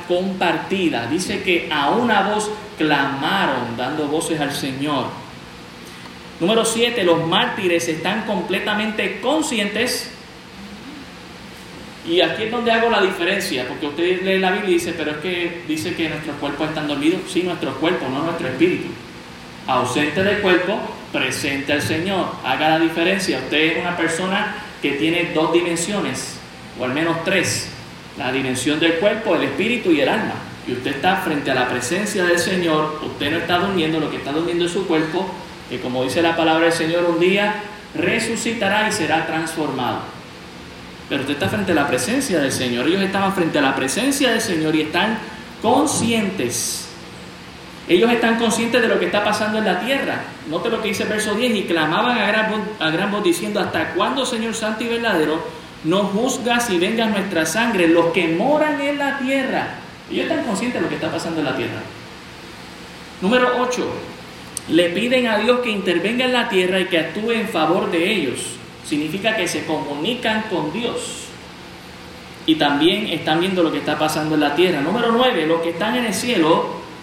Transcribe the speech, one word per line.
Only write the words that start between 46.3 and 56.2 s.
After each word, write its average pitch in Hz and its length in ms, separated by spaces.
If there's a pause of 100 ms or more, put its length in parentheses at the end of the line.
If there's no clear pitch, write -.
Ellos 214 220
están 226 260
conscientes 233 460
de 220 60
lo 196 100
que 180 80
está 208 160
pasando 214 360
en 208 80
la 180 120
tierra. 180 440 (280)
Note 170 180
lo - 140
que - 60
dice - 160
el 190 60
verso 208 240
diez: 233 200
"Y 190 80
clamaban 170 560
a 202 80
gran 214 240
vo-, 208 340
a 156 60
gran 190 220
voz 208 100
diciendo: 202 380
'¿Hasta 175 300
cuándo, 247 360
Señor 226 280
santo 220 280
y 240 60
verdadero, 175 580 (380)
no 185 180
juzgas 233 680